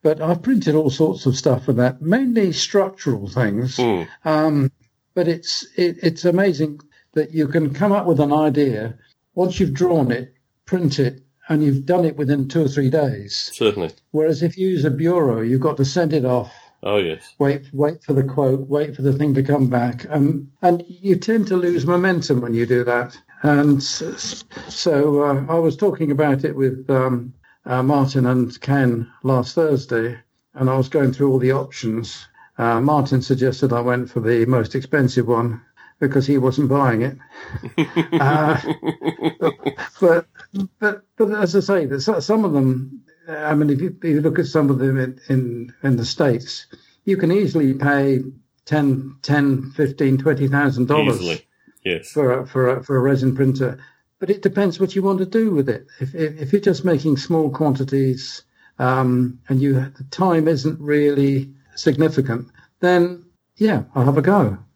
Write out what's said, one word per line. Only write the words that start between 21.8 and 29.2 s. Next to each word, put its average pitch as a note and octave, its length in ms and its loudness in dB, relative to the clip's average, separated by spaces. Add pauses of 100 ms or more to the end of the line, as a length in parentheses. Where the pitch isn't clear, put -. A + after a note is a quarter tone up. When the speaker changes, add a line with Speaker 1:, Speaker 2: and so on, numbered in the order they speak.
Speaker 1:
momentum F3 540 2
when A#2 140 -4
you A#2 120 0
do B2 200 0
that. A#2+ 320 -2 (260)
And D3 360 4
s-, - 220 -8
s-, - 420 -10 (260)
so, D3 540 2
uh, C#3 260 0
I E3 100 0
was E3 160 2
talking E3 360 -2
about C#3 340 0
it D3 100 -4
with, C3 340 -2
um, C3 440 0 (320)
uh, B2+ 180 -2
Martin C3+ 420 2
and B2 360 0
Ken B2 500 0 (120)